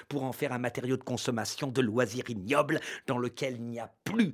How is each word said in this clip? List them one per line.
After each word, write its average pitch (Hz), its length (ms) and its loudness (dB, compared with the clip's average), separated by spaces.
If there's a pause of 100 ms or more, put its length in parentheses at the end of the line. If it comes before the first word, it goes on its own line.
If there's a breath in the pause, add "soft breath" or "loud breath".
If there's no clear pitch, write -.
pour 139 160 -2
en 131 80 -2
faire 139 200 0
un 123 60 0
matériau 123 380 0
de - 80 -4
consommation, 120 640 0
de 127 120 2
loisir 120 480 2
ignoble, 135 520 2 (260 loud breath)
dans 127 120 0
lequel 123 360 -2
il 117 120 -8
n'y 117 120 -8
a 113 240 -10
plus, 196 320 2